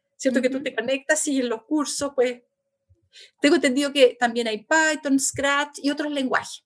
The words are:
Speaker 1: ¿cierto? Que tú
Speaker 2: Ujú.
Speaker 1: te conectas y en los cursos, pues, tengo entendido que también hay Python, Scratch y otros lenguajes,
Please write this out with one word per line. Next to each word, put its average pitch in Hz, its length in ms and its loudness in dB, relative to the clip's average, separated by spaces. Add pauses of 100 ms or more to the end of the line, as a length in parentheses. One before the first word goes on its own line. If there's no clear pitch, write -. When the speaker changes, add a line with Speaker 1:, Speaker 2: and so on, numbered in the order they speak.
(160)
Speaker 1:
¿cierto? 262 240 0
Que 254 100 0
tú 262 80 -4
Speaker 2:
Ujú. 285 60 -8
Speaker 1:
te 247 100 -6
conectas 269 520 -2
y 269 140 0
en 247 80 0
los 226 160 -4
cursos, 285 500 -2
pues, 247 280 0 (1000)
tengo 294 160 4
entendido 277 360 0
que 262 280 6
también 233 260 -2
hay 220 180 -6
Python, 311 540 2
Scratch 285 640 -2
y 285 80 0
otros 294 220 -4
lenguajes, - 540 -4